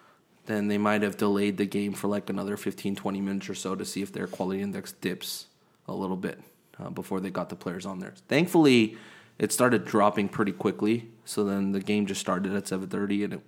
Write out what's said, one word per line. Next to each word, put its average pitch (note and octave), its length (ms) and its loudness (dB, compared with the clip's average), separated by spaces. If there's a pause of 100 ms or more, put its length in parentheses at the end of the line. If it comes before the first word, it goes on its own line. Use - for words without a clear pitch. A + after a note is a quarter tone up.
(460)
Then G#2 220 -2
they G2+ 100 0
might G#2 240 2
have G2 140 0
delayed G2+ 400 2
the G2+ 100 0
game G2+ 260 -2
for, F#2+ 160 -6
like, G2+ 220 -2
another G2+ 260 -4
fifteen, G2 380 -4
twenty G2 260 -4
minutes G2 300 -4
or F#2+ 40 -6
so F#2+ 200 -4
to G2+ 100 -6
see - 160 -6
if G2+ 120 -6
their F#2+ 160 -6
quality F#2+ 340 -4
index G2 300 -6
dips - 540 -6 (420)
a G2 40 -6
little F#2+ 240 -4
bit, F#2+ 240 -6 (380)
uh, G2 120 -10
before F#2+ 300 -4
they F#2+ 100 -6
got F#2 180 -4
the F2 80 -10
players F#2 280 -8
on F#2+ 140 -8
there. F#2+ 160 -12 (140)
Thankfully, C3+ 680 6 (420)
it - 140 2
started B2 320 4
dropping G#2 440 4
pretty G2+ 240 0
quickly. G#2+ 560 0 (160)
So - 200 -2
then G2 280 0
the G2 80 0
game G#2 260 0
just G2 140 -4
started F#2+ 340 -2
at G2+ 140 -2
seven F#2+ 200 -4
thirty G2+ 360 0
and G2 100 -4
it - 140 -10